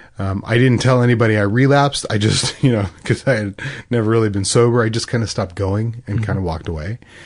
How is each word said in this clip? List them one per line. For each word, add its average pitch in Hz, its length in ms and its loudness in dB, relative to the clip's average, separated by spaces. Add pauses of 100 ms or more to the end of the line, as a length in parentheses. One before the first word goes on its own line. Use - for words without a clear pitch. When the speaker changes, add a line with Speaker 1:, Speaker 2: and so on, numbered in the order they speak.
(200)
Speaker 1:
um, 98 260 -4
I 113 120 2
didn't 123 240 4
tell 127 200 4
anybody 117 360 4
I 104 40 2
relapsed. 135 680 2
I 110 100 -2
just, 101 440 -2
<laughs> - 0 -
you 135 80 4
know, 104 140 2 (180)
'cause - 240 -2
I 135 80 4
had 104 260 -6 (280)
never 113 200 0
really 113 200 2
been 98 160 -4
sober, 120 380 2
I 113 60 0
just 113 200 -6
kinda 113 180 -2
stopped 95 280 -6
going 107 520 -4
and 104 100 -4
Speaker 2:
Mm-hmm. 110 80 -4
Speaker 1:
kinda 98 160 -4
walked 85 260 -6
away. 85 320 -8 (260)